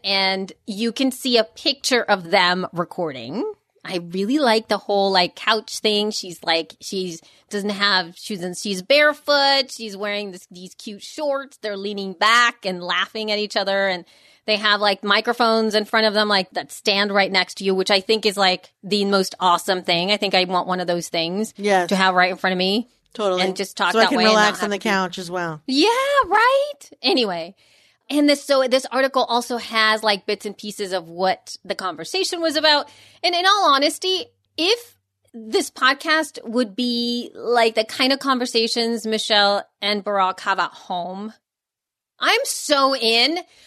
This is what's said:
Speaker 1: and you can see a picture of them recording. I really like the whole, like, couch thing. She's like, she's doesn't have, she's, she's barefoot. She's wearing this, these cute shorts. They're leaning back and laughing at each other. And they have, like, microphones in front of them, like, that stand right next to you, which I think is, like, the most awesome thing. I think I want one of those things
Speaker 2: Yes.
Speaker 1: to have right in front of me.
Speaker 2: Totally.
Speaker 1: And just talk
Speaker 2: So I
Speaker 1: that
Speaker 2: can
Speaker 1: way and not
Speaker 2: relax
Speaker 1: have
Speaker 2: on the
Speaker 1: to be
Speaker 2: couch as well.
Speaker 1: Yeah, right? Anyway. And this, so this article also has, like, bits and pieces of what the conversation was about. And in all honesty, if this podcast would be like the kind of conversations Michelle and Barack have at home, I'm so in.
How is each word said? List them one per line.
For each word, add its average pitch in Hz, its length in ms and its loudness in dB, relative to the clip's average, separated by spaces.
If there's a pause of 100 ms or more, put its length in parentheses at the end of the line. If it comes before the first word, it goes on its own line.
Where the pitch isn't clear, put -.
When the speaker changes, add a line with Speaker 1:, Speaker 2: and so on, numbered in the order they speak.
Speaker 1:
and 190 480 -2 (160)
you 220 240 -4
can 262 200 0
see 247 260 0
a 220 80 6
picture 262 580 -2
of 185 260 0
them 180 440 2
recording. 160 800 -6 (320)
I 180 140 -6
really 185 420 -2
like 226 280 2
the 202 100 0
whole, 196 340 0
like, 180 240 2
couch - 440 -4
thing. 214 320 0
She's 185 320 -10
like, 165 380 -2
she's 185 400 -8 (280)
doesn't 202 200 -4
have, 190 480 0
she's, 190 260 -8 (180)
she's 196 200 -4
barefoot. 277 920 2
She's 220 240 -12
wearing 202 360 -6
this, 180 200 -18
these 180 240 -18
cute 202 280 -16
shorts. 277 540 -6
They're 208 200 -6
leaning 196 360 -6
back 240 520 2
and 180 180 -6
laughing 190 480 -4
at 208 80 0
each 208 160 -4
other. 196 320 0
And 180 160 -2 (420)
they 214 120 0
have, 208 240 2
like, 202 220 2
microphones 220 680 2
in 208 120 0
front 220 200 0
of 214 80 2
them, 214 140 2
like, 196 240 0
that 147 220 -8
stand 202 400 0
right 196 180 2
next 185 280 -2
to 196 40 -8
you, 190 100 2
which 190 180 0
I 196 100 4
think 220 240 0
is, 208 100 0
like, 185 380 0 (100)
the 202 220 0
most 196 340 0
awesome 185 440 2
thing. 180 280 0
I 208 60 2
think 202 180 -2
I 185 80 4
want 180 240 -2
one 180 140 -2
of 175 60 -6
those 175 200 -2
things 175 480 -4
Speaker 2:
Yes. 196 340 2
Speaker 1:
to 208 60 2
have 190 180 4
right 180 180 4
in 180 60 -6
front 185 140 0
of 185 60 -2
me. 196 320 0 (240)
Speaker 2:
Totally. 185 300 0
Speaker 1:
And 185 120 -2
just 196 220 -8
talk 185 160 0
Speaker 2:
So 220 60 4
I - 40 8
Speaker 1:
that 214 60 4
Speaker 2:
can 285 80 0
Speaker 1:
way 220 80 2
and 220 80 6
not 214 60 6
Speaker 2:
relax 208 200 2
Speaker 1:
have 214 60 -2
Speaker 2:
on 202 60 -2
the 202 80 -2
Speaker 1:
to - 40 -16
be 226 60 0
Speaker 2:
couch 190 280 0
as 175 140 -10
well. 170 340 -6
Speaker 1:
Yeah, 277 220 2 (400)
right? 523 460 2 (280)
Anyway. 202 540 -2 (520)
And 294 220 2
this, 285 140 2
so 269 240 2
this 262 240 0
article 262 320 2
also 240 340 -2
has, 220 460 2
like, 208 240 0
bits 208 180 -4
and 202 100 -10
pieces 202 380 -10
of 175 160 -4
what 180 560 -4
the 190 80 -6
conversation 190 640 -6
was 320 160 -2
about. 302 320 2 (360)
And 349 100 0
in 349 140 2
all 392 260 4
honesty, 330 520 0 (340)
if 415 360 -2 (380)
this 226 380 -4
podcast 294 680 0 (100)
would 226 280 -2
be 240 580 -4
like 226 400 2
the 220 100 2
kind 262 300 0
of 269 60 -4
conversations 233 880 -2
Michelle 208 600 2 (140)
and 202 240 -2
Barack 190 360 0
have 190 180 -2
at 170 100 -2
home, 190 640 -10 (840)
I'm 381 240 2
so 277 520 0
in. 240 420 0 (300)